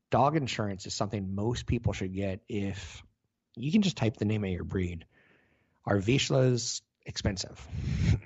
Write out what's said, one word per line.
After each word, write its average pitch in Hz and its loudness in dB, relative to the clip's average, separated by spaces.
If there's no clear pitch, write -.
dog 135 4
insurance 107 -2
is 98 -6
something 98 -2
most 110 -2
people - 0
should 95 -6
get 95 -4
if 98 -6
you 131 -4
can 214 6
just 190 0
type - 0
the 110 -2
name 107 0
of 95 0
your 85 -2
breed. 87 -4
Are 101 4
Vizslas 123 2
expensive? - -6